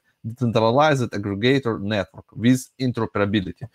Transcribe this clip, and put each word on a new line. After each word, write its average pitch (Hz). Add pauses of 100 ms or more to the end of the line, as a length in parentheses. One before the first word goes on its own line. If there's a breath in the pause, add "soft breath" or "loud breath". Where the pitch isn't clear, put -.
(240)
Decentralized 120
Aggregator 107
Network 98 (100)
with 123 (100)
Interoperability. 107